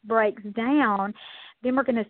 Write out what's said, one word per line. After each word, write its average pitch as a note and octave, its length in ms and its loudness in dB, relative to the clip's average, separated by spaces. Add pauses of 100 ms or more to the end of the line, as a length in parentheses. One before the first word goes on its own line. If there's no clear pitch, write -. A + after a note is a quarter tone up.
breaks G#3+ 400 0 (140)
down, A3+ 560 0 (500)
then B3+ 100 0
we're C4+ 100 2
gonna A#3 260 0